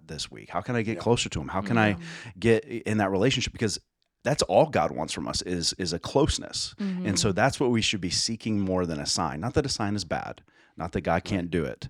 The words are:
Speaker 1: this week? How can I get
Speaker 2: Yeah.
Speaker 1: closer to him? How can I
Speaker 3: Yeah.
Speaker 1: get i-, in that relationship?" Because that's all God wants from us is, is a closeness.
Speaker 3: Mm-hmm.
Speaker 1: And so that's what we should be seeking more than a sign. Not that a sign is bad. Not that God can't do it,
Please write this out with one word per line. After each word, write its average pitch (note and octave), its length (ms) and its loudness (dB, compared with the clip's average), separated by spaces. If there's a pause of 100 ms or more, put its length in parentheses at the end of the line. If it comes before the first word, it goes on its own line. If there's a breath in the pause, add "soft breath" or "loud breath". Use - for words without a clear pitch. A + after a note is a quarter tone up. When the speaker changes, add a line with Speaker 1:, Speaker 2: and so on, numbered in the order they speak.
Speaker 1:
this D#2+ 220 -10
week? - 200 -18
How - 100 -4
can B2 160 -2
I A#2 60 2
get G#2+ 140 -2
Speaker 2:
Yeah. - 60 -6
Speaker 1:
closer A2+ 280 2
to - 100 -4
him? C#2+ 80 -6
How - 140 -4
can A#2 160 0
I G#2+ 140 6
Speaker 3:
Yeah. F#2+ 40 0 (420 loud breath)
Speaker 1:
get A2 280 4
i-, A#2 200 -8
in G#2+ 120 0
that G2+ 120 4
relationship?" A2 440 2
Because G#2+ 260 -2 (460)
that's C#3 180 2
all A#2 260 6
God D#2+ 220 2
wants C2 220 -6
from A#1+ 160 -6
us - 140 -4
is, F2 340 -2
is F2 160 -4
a E2+ 60 0
closeness. - 800 0
Speaker 3:
Mm-hmm. F#3 280 -4
Speaker 1:
And G2 120 0
so G2+ 140 2
that's G#2+ 260 2
what B2+ 140 2
we A2+ 100 2
should G#2 200 -2
be F#2 80 -2
seeking A2 500 -2
more F#2 260 2
than D#2+ 140 -4
a D2 60 -6
sign. D2+ 340 0
Not A2 140 -4
that D3+ 120 2
a C3 40 -4
sign G2+ 260 -2
is G2+ 80 -2
bad. - 380 -6 (340 soft breath)
Not E2+ 160 -8
that G2 100 -2
God E2+ 220 2
can't F2 260 -2
do E2+ 140 0
it, A#1+ 260 -6